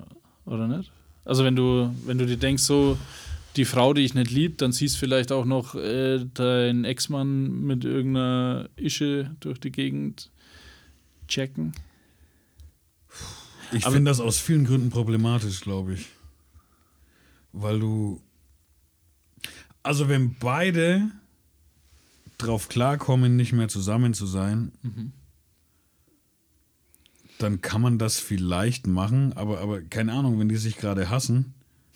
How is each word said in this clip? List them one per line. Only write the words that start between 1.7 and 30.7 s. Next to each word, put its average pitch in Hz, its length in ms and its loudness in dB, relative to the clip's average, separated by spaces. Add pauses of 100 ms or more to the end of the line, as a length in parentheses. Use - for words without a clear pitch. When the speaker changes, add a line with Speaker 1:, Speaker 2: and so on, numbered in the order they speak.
Speaker 1:
wenn 127 120 -2
du 127 80 0
dir 123 120 -2
denkst, 135 260 0
so, 139 340 4 (580)
die 131 100 2
Frau, 147 280 4
die 143 80 2
ich 127 140 2
nicht 123 160 2
lieb, 156 260 0
dann 127 160 2
siehst 139 240 -2
vielleicht 131 340 0
auch 131 140 0
noch, 131 300 -2
äh, 127 580 -2
deinen 123 500 2
Ex-Mann 135 840 -2
mit 127 200 -2
irgendeiner 127 920 0
Ische 143 640 -2
durch 135 200 -8
die 135 120 -8
Gegend 139 580 -6 (1000)
checken. 135 420 -4 (2000)
Speaker 2:
Ich 120 140 0
Speaker 1:
Aber 131 100 4
Speaker 2:
find 143 120 6
das 131 120 4
aus 117 200 0
vielen 151 260 4
Gründen 127 240 2
problematisch, 113 720 0
glaub 95 280 -4
ich. 92 180 -6 (1500)
Weil 107 260 -2
du, 107 420 -2 (1600)
also 143 260 2
wenn 131 260 2
beide 170 760 2 (1300)
drauf 113 300 -2
klarkommen, 127 680 2
nicht 123 160 2
mehr 113 160 2
zusammen 110 440 0
zu 101 120 -6
sein, 98 460 -2 (120)
Speaker 1:
Mhm. 113 300 -10 (2250)
Speaker 2:
dann 104 220 -2
kann 107 200 -2
man 120 180 4
das 110 200 -2
vielleicht 98 680 0
machen, 107 460 2
aber, 104 260 -4
aber 101 220 -4
keine 110 320 -4
Ahnung, 127 260 0
wenn 107 100 2
die 110 80 0
sich 113 200 -4